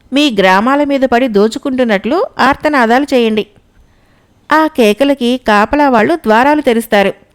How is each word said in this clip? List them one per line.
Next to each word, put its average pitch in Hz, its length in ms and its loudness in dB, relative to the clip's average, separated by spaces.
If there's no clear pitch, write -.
మీ 277 260 0
గ్రామాల 214 440 2
మీద 277 180 -2
పడి 254 260 0
దోచుకుంటున్నట్లు 226 960 -2
ఆర్తనాదాలు 269 760 0
చేయండి. 220 340 -2
ఆ 311 160 2
కేకలకి 254 800 0
కాపలా 226 420 2
వాళ్ళు 233 260 0
ద్వారాలు 277 460 0
తెరుస్తారు. 226 520 0